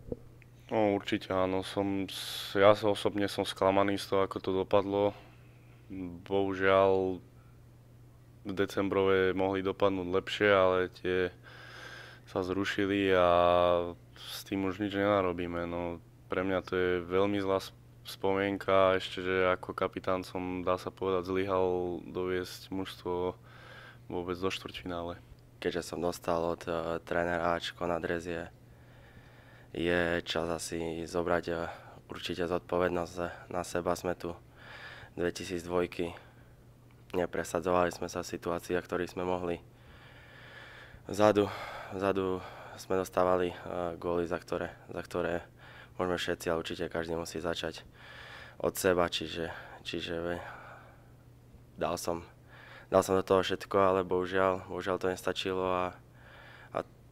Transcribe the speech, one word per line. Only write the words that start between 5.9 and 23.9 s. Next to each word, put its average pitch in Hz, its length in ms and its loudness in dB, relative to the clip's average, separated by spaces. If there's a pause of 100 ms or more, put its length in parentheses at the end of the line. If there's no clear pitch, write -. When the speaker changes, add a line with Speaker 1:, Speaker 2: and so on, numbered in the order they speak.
Speaker 1:
Bohužiaľ, 95 960 4 (1300)
decembrové 95 800 2
mohli 95 240 2
dopadnúť 95 480 2
lepšie, 95 440 2
ale 92 260 6 (260)
tie 90 280 0 (960)
sa 98 160 -2
zrušili 98 720 0
a 90 120 8 (880)
s - 320 -12
tým 98 200 0
už 92 160 -2
nič 98 120 -2
nenarobíme. 90 720 2
No, 85 320 -6 (320)
pre 92 120 0
mňa 92 200 0
to - 120 -6
je 90 160 2 (120)
veľmi 98 400 2
zlá 95 200 2
s-, - 120 -16 (320)
spomienka, 95 920 2
ešte, - 240 -8
že 92 120 -2 (160)
ako 92 240 -4
kapitán 92 480 -2
som, 90 400 -6
dá 92 160 0
sa 90 120 -8
povedať, 92 360 -2
zlyhal 92 800 0
doviesť 92 640 -4
mužstvo 90 640 -4 (720)